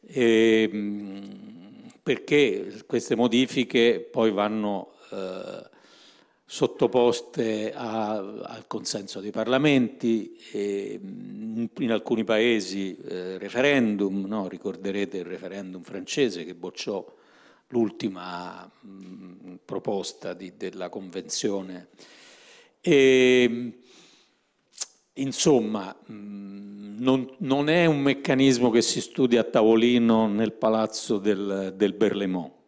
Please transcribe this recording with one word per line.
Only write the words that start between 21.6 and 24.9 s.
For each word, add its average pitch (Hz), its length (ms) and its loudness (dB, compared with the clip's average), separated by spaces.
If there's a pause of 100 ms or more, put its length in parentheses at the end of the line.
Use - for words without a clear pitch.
E, 127 1000 6 (1300)